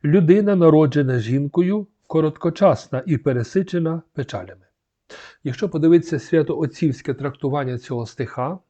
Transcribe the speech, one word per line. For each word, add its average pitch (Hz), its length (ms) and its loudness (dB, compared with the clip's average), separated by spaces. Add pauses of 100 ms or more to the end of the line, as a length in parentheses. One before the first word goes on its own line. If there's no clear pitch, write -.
"Людина, 190 520 4
народжена 151 640 4
жінкою, 160 680 -2 (200)
короткочасна 156 960 -2
і 156 120 -2
пересичена 160 840 -4 (120)
печалями". 101 520 -12 (800)
Якщо 143 260 -6
подивитися 165 500 2
святоотцівське 147 960 -2
трактування 131 640 -6
цього 120 280 -8
стиха 127 540 -8 (100)